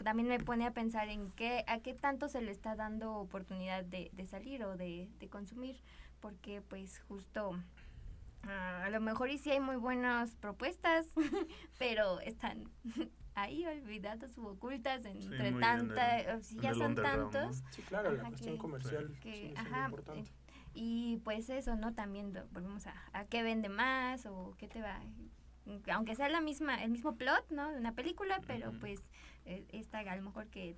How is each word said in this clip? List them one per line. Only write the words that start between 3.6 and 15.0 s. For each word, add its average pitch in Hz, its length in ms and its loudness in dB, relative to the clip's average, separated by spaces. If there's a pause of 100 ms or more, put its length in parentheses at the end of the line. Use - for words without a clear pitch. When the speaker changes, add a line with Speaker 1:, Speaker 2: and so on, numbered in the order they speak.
Speaker 1:
de, 180 280 -6
de 190 140 -8
salir 226 380 -6
o 190 120 -4
de, 175 320 -4 (120)
de 202 80 -10
consumir, 233 480 -8 (440)
porque, 202 420 -10
pues, 190 460 -10
justo, 196 480 -4 (880)
ah, 185 400 -2
a 196 60 2
lo 220 100 2
mejor 226 300 2
y 285 80 0
sí 294 120 0
hay 277 100 6
muy 262 160 2
buenas 247 600 2
propuestas, 330 680 4 (100)
<laughs> - 640 0
pero 214 420 6
están 226 500 -4 (140)
<laughs> 226 260 -2 (240)
ahí 262 320 0
olvidadas 233 720 -4
u 226 120 -6
ocultas 247 560 -2